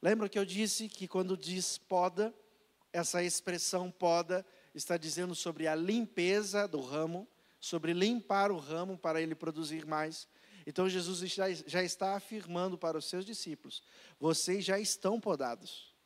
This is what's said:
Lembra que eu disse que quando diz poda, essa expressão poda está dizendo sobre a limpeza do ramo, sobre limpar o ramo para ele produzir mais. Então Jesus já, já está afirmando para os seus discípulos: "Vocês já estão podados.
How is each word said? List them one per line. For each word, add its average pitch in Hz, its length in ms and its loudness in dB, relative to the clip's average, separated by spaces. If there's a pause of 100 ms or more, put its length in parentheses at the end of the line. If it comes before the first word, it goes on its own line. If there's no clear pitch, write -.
Lembra 214 260 4
que 196 100 -2
eu 196 80 2
disse 208 440 -2
que 185 180 -10
quando 185 300 0
diz 180 400 -4
poda, 185 560 2 (580)
essa 170 320 2
expressão 180 640 0
poda 175 560 2 (300)
está 170 220 0
dizendo 165 360 -2
sobre 160 320 -4
a 156 100 2
limpeza 202 920 2
do 156 140 -2
ramo, 160 460 -2 (360)
sobre 165 300 0
limpar 202 580 4
o 185 60 0
ramo 165 400 -4
para 160 240 0
ele 160 120 -2
produzir 156 520 -4
mais. 156 420 -4 (400)
Então 185 220 2
Jesus 180 420 -2
já, 190 180 2
já 160 320 0
está 190 320 0
afirmando 185 640 -4
para 165 200 0
os 151 80 -4
seus 185 200 -4
discípulos: - 560 -10 (380)
"Vocês 170 460 2
já 190 120 2
estão 208 400 0
podados. 139 800 -4 (100)